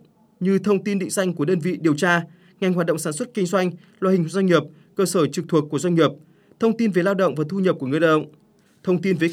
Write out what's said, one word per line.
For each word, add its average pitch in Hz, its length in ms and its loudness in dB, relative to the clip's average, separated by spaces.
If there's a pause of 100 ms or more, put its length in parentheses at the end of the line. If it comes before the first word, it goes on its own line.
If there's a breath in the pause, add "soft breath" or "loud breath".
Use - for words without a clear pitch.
(400)
như 190 200 2
thông 196 240 0
tin 202 160 -2
định 175 100 -6
danh 185 240 -2
của 147 120 -2
đơn 180 140 0
vị 175 220 -4
điều 156 140 2
tra, 175 260 2 (380 loud breath)
ngành 185 140 0
hoạt 170 140 0
động 160 100 0
sản 156 160 -6
xuất - 200 -8
kinh 196 120 -2
doanh, 180 260 0 (280 loud breath)
loại 185 160 2
hình 170 140 0
doanh 190 160 -2
nghiệp, 165 160 4 (340 soft breath)
cơ 196 100 2
sở 175 220 2
trực 160 220 -6
thuộc 151 200 2
của 143 100 -2
doanh 175 160 0
nghiệp, 156 140 4 (500 soft breath)
thông 226 180 2
tin 226 140 2
về 175 120 2
lao 196 100 2
động 180 220 0
và 151 140 -2
thu 196 100 -4
nhập 180 200 2
của 139 80 -6
người 143 120 0
lao 160 200 4
động, - 60 -6 (580 soft breath)
thông 180 180 0
tin 185 160 0
về 160 160 0